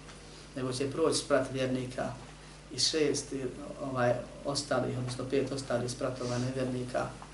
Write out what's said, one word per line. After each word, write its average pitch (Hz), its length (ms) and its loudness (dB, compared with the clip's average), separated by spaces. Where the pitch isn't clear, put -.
nego 127 160 0
će 135 180 0
proći 156 280 4
sprat - 340 4
vjernika 127 600 0
i 131 40 -6
šest, - 480 4
ovaj, 127 320 4
ostalih, 123 540 0
odnosno 123 320 -2
pet 135 220 2
ostalih 123 380 0
spratova 123 480 -2
nevjernika 127 680 0